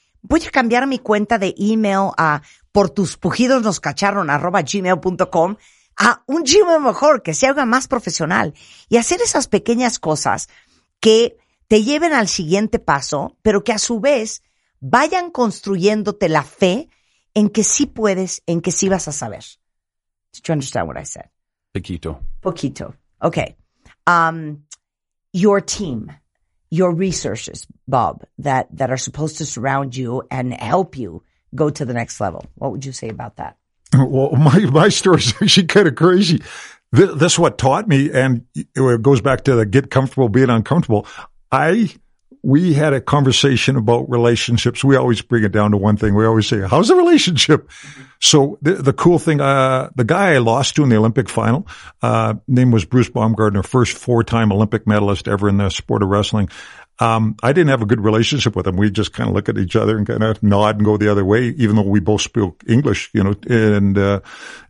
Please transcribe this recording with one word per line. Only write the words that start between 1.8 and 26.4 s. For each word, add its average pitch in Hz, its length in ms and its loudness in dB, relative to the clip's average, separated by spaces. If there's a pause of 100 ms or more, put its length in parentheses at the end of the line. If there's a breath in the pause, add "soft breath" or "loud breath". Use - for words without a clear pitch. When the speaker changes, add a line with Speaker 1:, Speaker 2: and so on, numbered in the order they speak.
Speaker 1:
a 151 260 -2 (280 soft breath)
por 202 200 2
tus - 260 -4
pujidos 247 460 0
nos 196 160 -2
cacharon 196 500 -4
arroba 175 320 0
gmail 180 380 -2
punto 185 320 -2
com 175 260 0 (400 soft breath)
a 226 300 0
un 320 160 -2
Gmail 330 380 4
mejor, 269 400 2
que 156 120 -8
se 262 140 0
haga 277 180 -2
más 240 220 0
profesional, 185 640 -4 (360 loud breath)
y 226 80 4
hacer 349 240 -2
esas 330 260 -2
pequeñas 233 520 -2
cosas 147 500 -4 (500 soft breath)
que 226 380 2 (300)
te 214 160 4
lleven 302 300 0
al 226 140 0
siguiente 196 520 -2
paso, 139 600 -4
pero 202 220 0
que 226 100 -4
a 208 60 -6
su 233 200 -4
vez 240 440 -2 (360)
vayan 320 520 -2
construyéndote 202 1000 -2
la 156 140 0
fe 202 460 -2 (440)
en 214 160 2
que 208 140 0
sí - 240 -2
puedes, 190 580 -4
en 170 160 -2
que 165 100 -4
sí 190 180 -2
vas 190 180 -2
a 151 40 -8
saber. 117 320 -12 (880)
Did - 140 -14
you 170 40 -4
understand 131 360 -4
what 69 100 -12
I 147 60 -12
said? - 260 -18 (440)
Speaker 2:
Poquito. 85 460 -10 (220)
Speaker 1:
Poquito. - 520 -8 (280)
Okay. 165 340 -4 (500 soft breath)
Um, 165 580 0 (680)
your 196 300 2
team, 131 500 -10 (580)